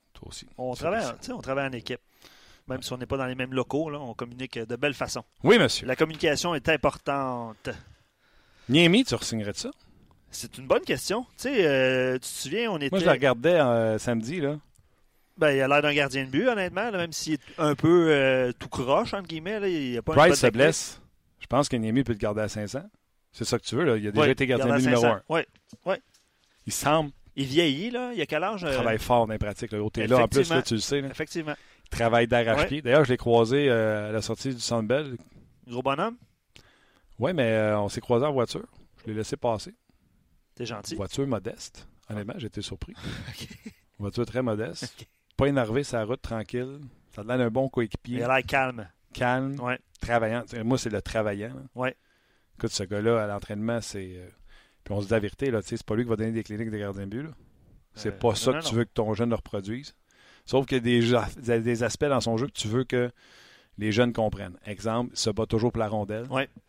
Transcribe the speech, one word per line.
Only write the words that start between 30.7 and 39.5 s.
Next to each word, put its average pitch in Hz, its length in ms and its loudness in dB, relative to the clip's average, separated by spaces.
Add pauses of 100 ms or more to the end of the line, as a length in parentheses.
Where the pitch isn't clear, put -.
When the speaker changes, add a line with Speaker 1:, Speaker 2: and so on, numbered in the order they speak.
Speaker 1:
le 110 80 0
sais, 143 200 -2
là. 139 80 -6
Speaker 2:
Effectivement. 156 440 -6 (320)
Speaker 1:
Il - 40 -20
travaille 117 380 4
d'arrache-pied. 120 500 2
Speaker 2:
Ouais. 156 40 -6
Speaker 1:
D'ailleurs, 139 240 6
je 123 60 2
l'ai 123 60 2
croisé, 120 520 4
euh, 107 400 2
à - 20 -6
la 110 120 -2
sortie 131 320 -6
du 120 40 -12
Centre 113 280 -2
Bell. 131 300 -2 (500)
Speaker 2:
Gros 123 160 -6
bonhomme ? 170 340 -2 (1040)
Speaker 1:
Oui, 139 140 0
mais, 123 180 2
euh, 107 280 2
on 101 100 0
s'est 120 120 -8
croisés 123 240 2
en 151 80 0
voiture. 120 320 -2 (380)
Je 110 80 -10
l'ai - 60 -6
laissé 107 200 -6
passer. 117 360 -2 (840)